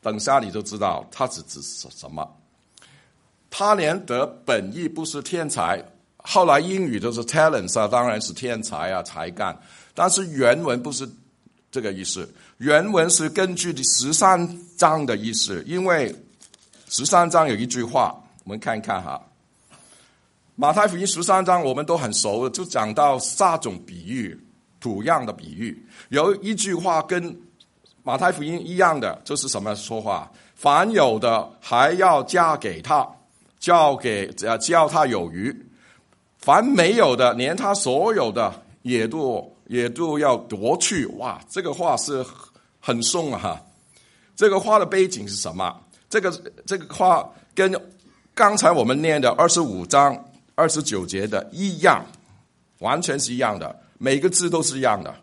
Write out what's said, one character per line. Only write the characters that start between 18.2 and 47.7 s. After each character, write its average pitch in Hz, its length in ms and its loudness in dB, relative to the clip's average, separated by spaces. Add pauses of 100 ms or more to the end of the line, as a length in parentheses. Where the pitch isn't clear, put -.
我 95 60 -14
们 104 80 -10
看 113 180 -4
一 107 40 -8
看 101 220 -4
哈。 69 180 -10 (1400)
马 143 160 2
太 208 160 4
福 175 80 -4
音 190 100 -4
十 175 160 -4
三 190 220 2
章 180 180 2
我 131 120 0
们 147 100 -4
都 165 120 0
很 131 180 -4
熟， 110 340 0
就 - 160 -8
讲 110 280 -2
到 139 260 2
撒 165 400 0
种 101 280 -8
比 87 200 -18
喻， 104 280 -8 (460)
土 107 220 -6
样 143 240 0
的 107 40 -8
比 80 240 -14
喻。 104 320 -10 (220)
有 160 280 2
一 202 200 -6
句 190 180 -2
话 165 280 0
跟 170 380 -4 (640)
马 127 160 -2
太 175 140 2
福 151 100 -6
音 165 240 -6
一 180 100 -8
样 170 220 4
的， 104 260 -4
就 147 120 -6
是 139 100 -6
什 104 160 -4
么 104 140 -4
说 110 240 -8
话 98 280 -4 (280)
？“凡 226 340 4
有 139 300 4
的 113 280 0 (120)
还 135 320 4
要 180 320 4
加 165 320 2
给 87 260 -8
他， 139 260 0 (520)
叫 160 340 6
给， 107 340 -4 (140)
呃， 113 160 0
叫 160 300 4
他 156 180 2
有 95 240 -2
余。 95 240 -6 (840)
凡 190 280 4
没 208 300 4
有 160 180 4
的， 123 200 4
连 131 220 -2
他 202 160 -2
所 185 400 0
有 131 200 0
的 104 200 0 (300)
也 120 240 0
都， 127 500 -4 (120)
也 120 200 0
都 151 300 -4
要 139 180 4
夺 107 420 -2
去。” 156 280 -2 (120)
哇， 113 300 -8
这 190 140 -8
个 165 100 -6
话 151 240 0
是 131 300 -4 (540)
很 120 240 -4
凶 160 280 -2
啊。 92 300 -6 (720)
这 208 160 6
个 190 80 2
话 214 180 2
的 196 80 4
背 190 220 2
景 104 220 -8
是 101 80 -8
什 82 180 -8
么？ 90 260 -6 (280)
这 214 120 0
个， 185 120 -2 (340)
这 196 100 -4
个 - 160 -12
话 180 380 4 (240)
跟 190 180 2 (640)